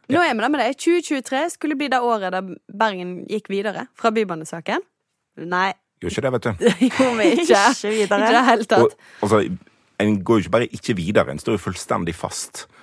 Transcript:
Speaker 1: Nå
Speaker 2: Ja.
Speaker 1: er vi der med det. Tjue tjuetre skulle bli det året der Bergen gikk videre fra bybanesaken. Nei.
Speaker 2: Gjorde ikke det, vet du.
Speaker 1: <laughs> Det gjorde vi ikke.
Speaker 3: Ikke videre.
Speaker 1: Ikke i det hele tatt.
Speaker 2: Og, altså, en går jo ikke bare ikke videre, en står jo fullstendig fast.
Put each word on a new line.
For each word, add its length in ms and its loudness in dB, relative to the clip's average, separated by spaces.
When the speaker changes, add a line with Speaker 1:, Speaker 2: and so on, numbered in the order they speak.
Speaker 1:
Nå 100 2
Speaker 2:
Ja. 80 4
Speaker 1:
er 80 0
vi 80 -2
der 80 0
med 80 0
det. 180 -2
Tjue 240 2
tjuetre 480 -4
skulle 300 -6
bli 80 -2
det 160 2
året 280 0
der 120 -2
Bergen 500 -4
gikk 220 -6
videre 480 -4
fra 160 0
bybanesaken. 720 -4
Nei. 340 -2
Speaker 2:
Gjorde 100 -4
ikke 100 -4
det, 120 0
vet 100 -2
du. 140 0
Speaker 1:
<laughs> 100 0
Det 240 4
gjorde 260 0
vi 140 4
ikke. 400 4
Speaker 3:
Ikke 180 -4
videre. 300 0
Speaker 1:
Ikke 100 2
i 60 4
det 100 4
hele 200 4
tatt. 180 4
Speaker 2:
Og, 80 4
altså, 200 4
en 240 2
går 120 4
jo 80 4
ikke 80 -10
bare 160 2
ikke 280 -4
videre, 360 0
en 80 -10
står 160 -2
jo 160 -6
fullstendig 440 -4
fast. 520 -10